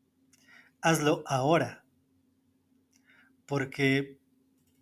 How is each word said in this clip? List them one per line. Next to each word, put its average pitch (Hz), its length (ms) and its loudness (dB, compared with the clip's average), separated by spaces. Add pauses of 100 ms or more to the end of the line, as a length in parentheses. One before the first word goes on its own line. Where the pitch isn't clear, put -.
(840)
Hazlo 160 440 2
ahora. 151 580 0 (1600)
Porque 139 720 -2 (640)